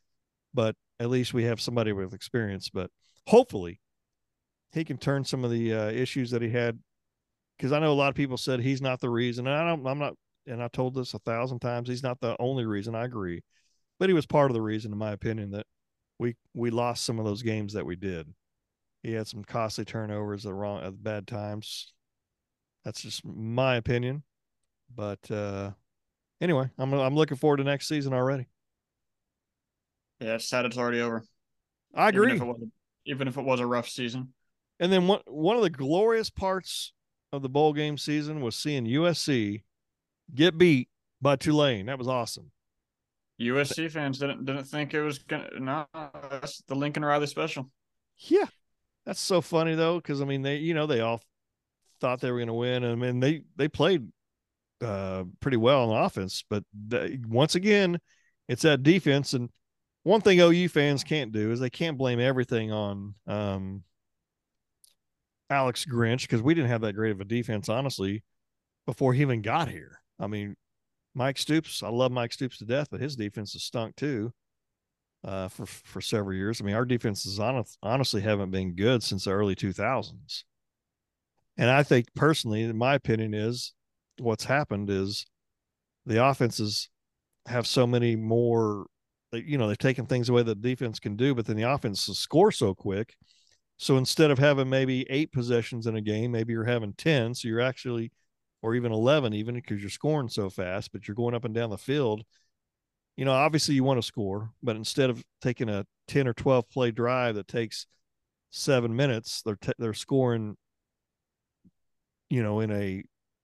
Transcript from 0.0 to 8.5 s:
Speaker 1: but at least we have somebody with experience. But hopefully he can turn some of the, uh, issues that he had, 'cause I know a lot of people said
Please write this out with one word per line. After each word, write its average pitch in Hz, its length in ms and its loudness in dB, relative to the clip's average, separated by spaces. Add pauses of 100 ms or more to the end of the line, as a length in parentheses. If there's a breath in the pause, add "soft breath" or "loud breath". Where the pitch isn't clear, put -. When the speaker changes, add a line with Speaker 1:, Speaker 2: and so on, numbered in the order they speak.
Speaker 1:
but 110 220 2 (240)
at 120 100 -2
least 127 240 0
we 120 100 2
have 117 180 0
somebody 117 320 0
with 95 200 -6
experience. 98 560 -6
But 92 220 -6 (360)
hopefully 95 540 4 (920)
he 160 140 -4
can 135 120 -6
turn 139 280 0
some 131 180 -2
of 120 80 0
the, 117 220 0
uh, 107 160 0
issues 123 420 -2
that 120 100 0
he 117 80 -2
had, 117 320 0 (760)
'cause 135 140 0
I 147 60 4
know 156 120 4
a - 20 4
lot 143 160 4
of 127 60 -2
people 131 220 -2
said 127 240 -2